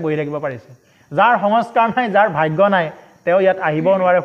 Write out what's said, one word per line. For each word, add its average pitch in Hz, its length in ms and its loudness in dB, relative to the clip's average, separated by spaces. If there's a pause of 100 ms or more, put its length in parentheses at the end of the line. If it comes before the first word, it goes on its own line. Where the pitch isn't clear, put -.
বহি 151 120 -2
থাকিব 151 280 -6
পাৰিছে। 131 260 -10 (420)
যাৰ 208 220 4 (100)
সংস্কাৰ 226 500 0
নাই, 247 160 -2
যাৰ 202 180 4 (100)
ভাগ্য 156 220 -2 (140)
নাই, 170 120 0 (380)
তেওঁ 180 160 2
ইয়াত 185 200 2
আহিবও 165 400 0
নোৱাৰে, 180 240 2